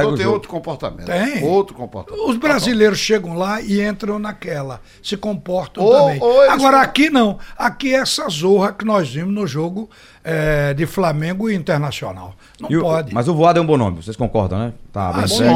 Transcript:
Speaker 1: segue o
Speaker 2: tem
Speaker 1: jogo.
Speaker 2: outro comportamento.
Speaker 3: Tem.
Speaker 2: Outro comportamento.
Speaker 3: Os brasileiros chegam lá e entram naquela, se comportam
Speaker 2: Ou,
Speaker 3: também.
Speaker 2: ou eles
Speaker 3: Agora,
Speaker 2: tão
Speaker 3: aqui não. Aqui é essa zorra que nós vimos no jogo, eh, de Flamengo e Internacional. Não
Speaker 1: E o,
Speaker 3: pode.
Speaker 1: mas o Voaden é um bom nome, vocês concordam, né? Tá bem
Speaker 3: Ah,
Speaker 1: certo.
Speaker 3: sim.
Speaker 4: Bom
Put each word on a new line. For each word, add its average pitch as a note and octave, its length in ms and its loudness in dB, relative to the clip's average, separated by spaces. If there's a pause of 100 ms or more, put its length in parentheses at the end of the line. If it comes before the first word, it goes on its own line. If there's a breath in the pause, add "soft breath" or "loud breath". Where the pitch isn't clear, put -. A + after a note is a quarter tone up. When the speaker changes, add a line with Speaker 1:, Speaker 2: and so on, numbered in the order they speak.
Speaker 1:
segue - 60 2
o - 100 0
Speaker 2:
tem G3 60 -2
Speaker 1:
jogo. G3+ 140 2
Speaker 2:
outro G3+ 120 -8
comportamento. B2+ 580 -8
Speaker 3:
Tem. F#3+ 380 -2
Speaker 2:
Outro F#3+ 320 0
comportamento. A#2+ 540 -8
Speaker 3:
Os A#3 80 -2
brasileiros A3 600 2
chegam F3 380 0
lá G3 240 -4
e G3+ 260 0
entram G#3 320 -6
naquela, D#3+ 600 -8 (220 soft breath)
se G3 160 -6
comportam F#3 640 -4
Speaker 2:
Ou, A3+ 80 8
Speaker 3:
também. C#4+ 300 6
Speaker 2:
ou B3 220 6
eles - 100 6
Speaker 3:
Agora, C4+ 240 6
Speaker 2:
tão - 20 8
Speaker 3:
aqui D4 300 2
não. A3+ 280 2 (200 loud breath)
Aqui C4 360 -2
é C4 40 2
essa C#4+ 320 -4
zorra F#3+ 420 2
que A3+ 140 -10
nós F#3+ 240 0
vimos F3 240 -4
no G#3 120 -4
jogo, F3 440 -6 (340 soft breath)
eh, D3+ 480 0
de D3+ 140 -2
Flamengo F3+ 640 -2
e G3+ 40 0
Internacional. C3 800 -4 (240 soft breath)
Não - 120 -12
Speaker 1:
E D3+ 80 2
o, - 20 4
Speaker 3:
pode. D#3+ 320 0
Speaker 1:
mas A#2+ 160 0
o F3 60 0
Voaden E3+ 260 4
é E3+ 40 0
um - 20 0
bom D#3 100 4
nome, F#2 260 -2
vocês A2 140 -12
concordam, G2+ 420 0
né? A#2 140 -4 (180)
Tá F#2+ 220 -4
bem G2 120 -2
Speaker 3:
Ah, G2 40 0
Speaker 1:
certo. - 140 0
Speaker 3:
sim. - 40 4
Speaker 4:
Bom - 100 6